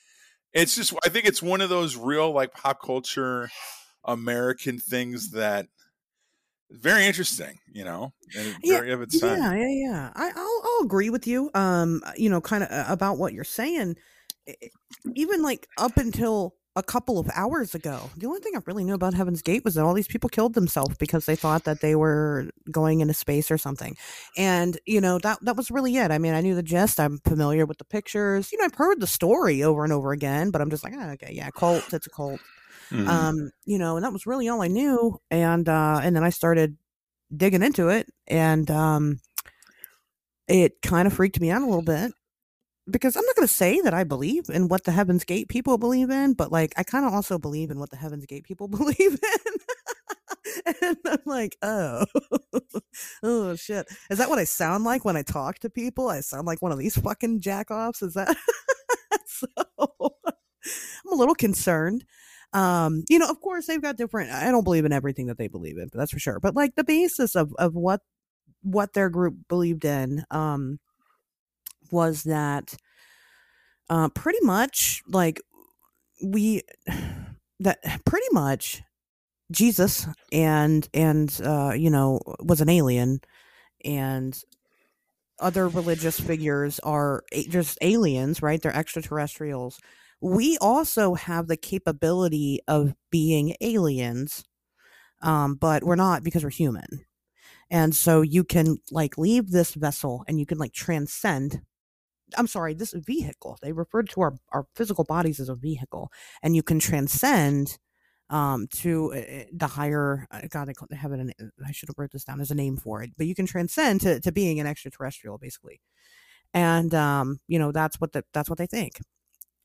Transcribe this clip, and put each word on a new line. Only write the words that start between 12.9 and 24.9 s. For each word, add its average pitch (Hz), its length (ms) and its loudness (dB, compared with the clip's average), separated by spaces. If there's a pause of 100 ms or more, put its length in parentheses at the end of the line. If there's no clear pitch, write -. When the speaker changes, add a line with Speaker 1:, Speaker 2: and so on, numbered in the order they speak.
Speaker 2:
about 185 280 -2
what 156 160 -2
you're 131 100 -10
saying. 233 520 -4 (500)
E-, 143 160 -16
e-, 233 60 -18 (460)
even, 320 280 -2
like, 269 340 -4
up 233 220 0
until 220 560 -2 (220)
a 190 60 -2
couple 240 360 -2
of 165 160 -2
hours 233 400 -4
ago, 147 420 -8
the 180 100 -10
only 330 120 -6
thing 392 160 -8
I 269 100 -4
really 190 200 -6
knew 190 100 0
about 185 180 0
Heaven's 180 300 -2
Gate - 220 0
was 202 100 0
that 156 80 2
all 170 120 4
these 202 120 0
people - 220 -4
killed 226 260 0
themselves 147 420 0
because 156 300 0
they 156 80 2
thought 160 300 0
that 151 160 -2
they 156 160 4
were 151 540 2 (200)
going 156 300 4
into 151 140 2
space 147 360 0
or 160 80 2
something. 143 380 -8 (400)
And, 180 500 2
you 214 140 4